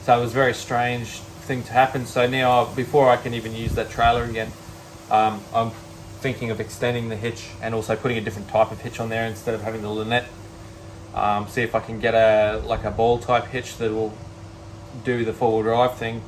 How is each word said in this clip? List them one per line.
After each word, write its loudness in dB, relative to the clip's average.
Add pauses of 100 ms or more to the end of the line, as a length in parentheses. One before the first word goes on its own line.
So 6
it 4
was 0
a -8
very 4
strange -2 (400)
thing -4
to -10
happen. 4
So 2
now, 4
before 4
I 8
can -4
even -6
use -4
that -2
trailer 4
again, -4 (580)
um, 4 (120)
I'm 2 (480)
thinking -4
of -4
extending -2
the -4
hitch -6 (120)
and -4
also 0
putting -2
a -2
different -6
type 4
of -10
hitch -10
on -4
there -2
instead -4
of -2
having -6
the -6
Lynette. 0 (880)
Um, 0
see -4
if -2
I 4
can -6
get 0
a, 6
like, -2
a -2
ball 4
type 2
hitch -6
that -2
will -2 (880)
do 0
the -2
four-wheel 2
drive 4
thing -4